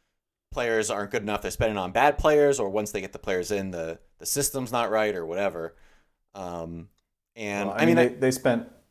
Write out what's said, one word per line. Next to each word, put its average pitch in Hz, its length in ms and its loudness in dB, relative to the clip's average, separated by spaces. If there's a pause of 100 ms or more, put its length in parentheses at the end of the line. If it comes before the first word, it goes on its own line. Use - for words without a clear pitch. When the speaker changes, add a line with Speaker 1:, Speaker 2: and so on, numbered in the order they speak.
(520)
Speaker 1:
players 113 380 0
aren't 101 220 -4
good 117 120 0
enough, 104 200 -2
they're 110 80 -4
spending 110 260 0
on 92 140 -2
bad 127 260 4
players, 147 420 4
or 101 100 0
once 104 220 -2
they 101 100 -4
get 98 120 -10
the - 60 -12
players 90 320 -2
in, 98 200 -2
the, 82 280 -8 (180)
the - 80 -14
system's 135 460 -2
not 117 180 0
right 107 260 2
or 85 100 -4
whatever. 82 500 -2 (580)
Um, 85 560 -10 (460)
and 101 340 -4
Speaker 2:
Well, 98 80 -4
I 147 60 2
Speaker 1:
I - 20 4
mean, 170 120 6
Speaker 2:
mean, 123 80 6
Speaker 1:
I - 40 2
Speaker 2:
they, 120 60 -8
they 131 160 2
spent 120 360 0 (240)